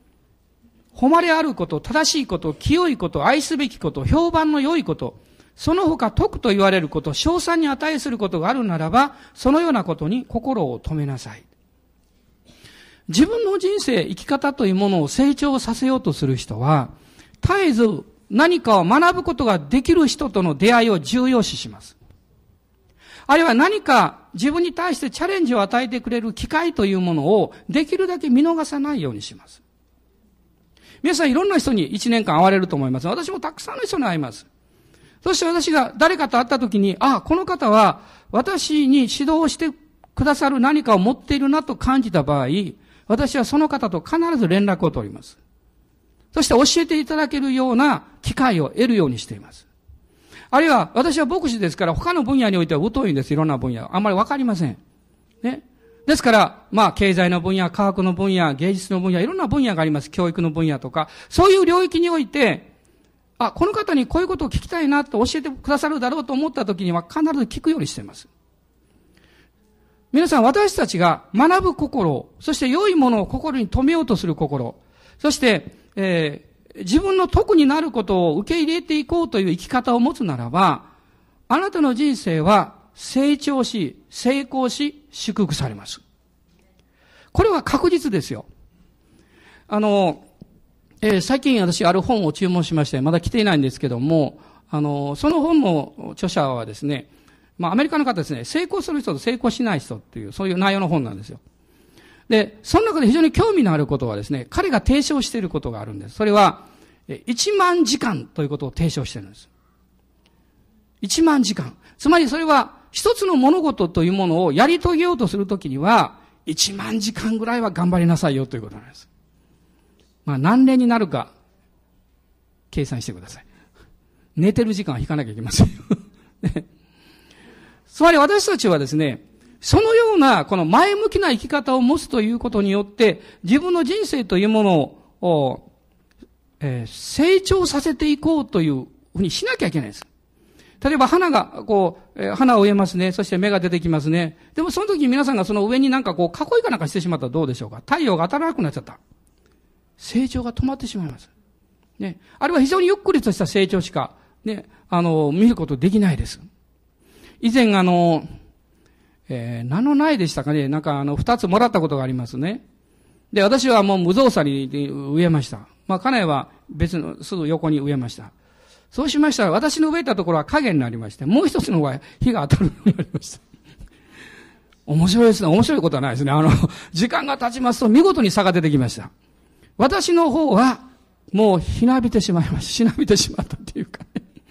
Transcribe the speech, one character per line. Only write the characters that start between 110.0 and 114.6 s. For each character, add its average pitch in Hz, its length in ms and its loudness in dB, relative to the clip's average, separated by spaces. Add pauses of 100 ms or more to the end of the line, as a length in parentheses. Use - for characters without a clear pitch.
一 202 200 -2
万 302 220 4
時 190 120 -2
間。 123 220 -10 (200)
つ - 120 0
ま 349 100 6
り 311 80 4
そ 269 100 -4
れ 330 60 -4
は、 294 320 2 (160)
一 466 240 -2
つ 403 100 -4
の 370 100 2
物 285 260 4
事 208 280 -2
と 170 140 0
い 170 60 2
う 185 40 0
も 196 140 0
の 170 180 2
を 156 80 2
や 208 140 4